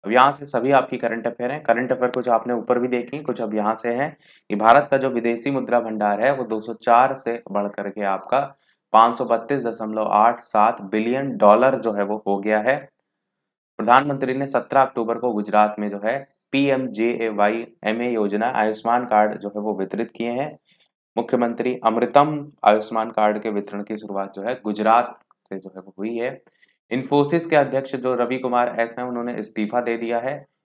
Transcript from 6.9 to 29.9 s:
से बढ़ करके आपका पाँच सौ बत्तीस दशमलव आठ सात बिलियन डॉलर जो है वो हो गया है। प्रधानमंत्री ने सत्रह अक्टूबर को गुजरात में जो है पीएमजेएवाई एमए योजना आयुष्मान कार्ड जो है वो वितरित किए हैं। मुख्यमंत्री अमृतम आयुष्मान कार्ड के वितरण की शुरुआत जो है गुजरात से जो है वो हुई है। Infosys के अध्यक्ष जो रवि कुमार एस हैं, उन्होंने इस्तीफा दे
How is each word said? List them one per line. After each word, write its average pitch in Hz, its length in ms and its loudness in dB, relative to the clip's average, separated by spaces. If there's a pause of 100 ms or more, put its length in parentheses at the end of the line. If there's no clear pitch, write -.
से 117 240 -6 (100)
बढ़ 101 180 -2
करके 101 360 -8
आपका 95 340 -2 (540)
पाँच 120 240 6
सौ 131 80 -2
बत्तीस 117 400 0
दशमलव 110 480 -4
आठ 113 280 4
सात - 460 2
बिलियन 120 500 -2
डॉलर 117 420 6
जो 110 140 -2
है 101 100 0
वो 104 240 -4
हो 98 120 0
गया 107 220 2
है। 127 140 2 (1040)
प्रधानमंत्री 127 540 2
ने 139 140 -2
सत्रह 135 340 2
अक्टूबर 117 360 -2
को 120 160 -2
गुजरात 104 460 2
में 104 100 -6
जो 101 140 -10
है 117 140 -2 (360)
पीएमजेएवाई 117 1120 0 (200)
एमए 117 240 -2
योजना 107 460 0
आयुष्मान 110 500 0
कार्ड 107 320 2
जो 104 120 -10
है 104 120 -8
वो 107 160 -4
वितरित 98 380 -6
किए 117 160 -4
हैं। 135 200 -4 (640)
मुख्यमंत्री 120 720 -2
अमृतम 123 500 4 (300)
आयुष्मान 110 460 2
कार्ड 107 280 2
के 110 120 -6
वितरण 101 320 -6
की 110 140 -8
शुरुआत 98 380 -8
जो 98 60 -12
है 123 240 -6
गुजरात 107 480 2 (360)
से 98 80 -8
जो 95 120 -14
है 95 120 -18
वो 95 160 -20
हुई 113 200 -6
है। 127 240 -8 (500)
Infosys 143 540 0
के 160 100 0
अध्यक्ष 135 400 0
जो 127 200 -2
रवि 120 220 -2
कुमार 123 340 0
एस 113 180 -2
हैं, 123 140 -10
उन्होंने 120 320 -6
इस्तीफा 110 460 -4
दे 120 160 -2